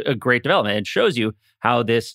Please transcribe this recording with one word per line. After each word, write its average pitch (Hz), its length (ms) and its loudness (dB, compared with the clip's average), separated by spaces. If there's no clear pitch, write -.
a 143 80 0
great 123 300 0
development. 123 340 0
It 104 80 -4
shows 120 320 0
you 107 160 -2
how 120 200 2
this 113 340 -2